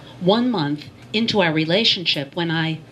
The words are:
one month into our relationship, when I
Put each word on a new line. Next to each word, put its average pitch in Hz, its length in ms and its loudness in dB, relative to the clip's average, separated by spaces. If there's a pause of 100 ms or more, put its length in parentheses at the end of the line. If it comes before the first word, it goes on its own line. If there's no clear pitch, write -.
(200)
one 220 300 4
month 147 360 -2 (260)
into 214 300 2
our 165 100 4
relationship, 160 800 0
when 170 160 -2
I 160 280 -2 (120)